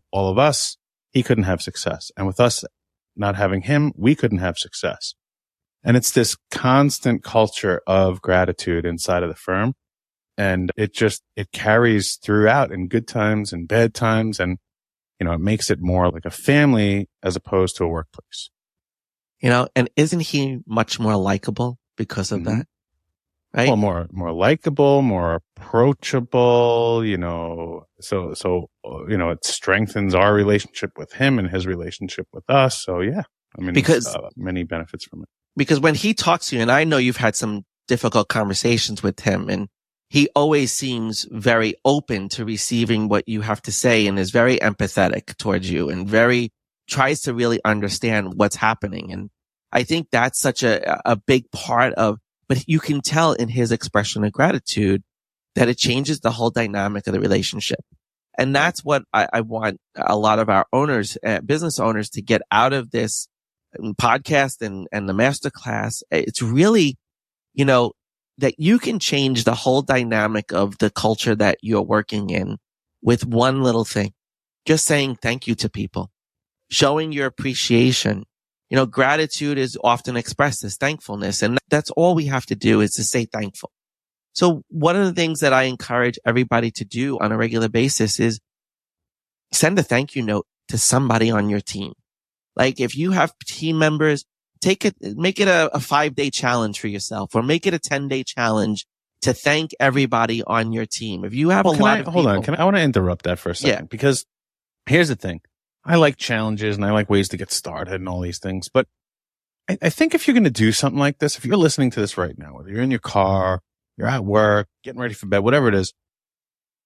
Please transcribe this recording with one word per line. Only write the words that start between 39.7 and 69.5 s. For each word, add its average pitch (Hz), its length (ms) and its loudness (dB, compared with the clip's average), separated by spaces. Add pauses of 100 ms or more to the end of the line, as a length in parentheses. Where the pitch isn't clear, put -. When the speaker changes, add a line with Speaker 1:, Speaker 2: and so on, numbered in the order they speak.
Speaker 2:
he 143 260 4
always 147 360 2
seems 113 600 -4
very 113 520 2
open 127 460 0
to 117 160 -6
receiving 110 640 0
what 101 200 0
you 107 140 -4
have 107 220 -4
to 113 80 -8
say 110 360 2
and 98 120 0
is 92 100 -2
very 120 280 4
empathetic - 800 -2
towards 95 340 -2
you 76 180 -2
and 92 180 -4
very, 117 440 2 (360)
tries 139 340 0
to 131 120 -6
really 117 320 0
understand 104 720 -2
what's 101 220 0
happening. 95 540 -2
And 98 180 -12 (420)
I 123 120 2
think 160 280 -4
that's 123 280 0
such 131 240 -2
a, 110 460 0
a 117 60 4
big 127 360 0
part 120 440 0
of, 107 240 0 (280)
but 131 180 -2
you 160 140 2
can 143 220 -2
tell 156 320 2
in 117 160 -2
his 117 240 0
expression 104 500 -2
of 104 80 0
gratitude 107 720 0 (520)
that 117 120 2
it 123 100 0
changes 139 440 -2
the 113 100 0
whole 117 180 0
dynamic 101 560 -2
of 98 80 -2
the 98 60 0
relationship. 98 600 -2 (560)
And 135 180 0
that's 156 300 0
what 143 260 0
I, 104 220 2
I 113 80 0
want 110 400 -4 (160)
a - 180 0
lot 107 240 2
of 107 80 2
our 98 240 4
owners, 131 540 0
uh, 104 160 -2
business 156 360 -2
owners 107 340 -2
to 95 100 -10
get 110 280 0
out 117 220 4
of 131 200 -4
this 113 360 -4 (720)
podcast 135 640 0
and, 95 320 -8
and 98 160 -4
the 95 40 -2
masterclass. 117 960 -4
It's - 320 -2
really, 147 540 4 (580)
you 139 120 2
know, 123 260 4 (460)
that 135 220 0
you 196 200 4
can 226 200 -2
change 131 440 0
the 117 120 2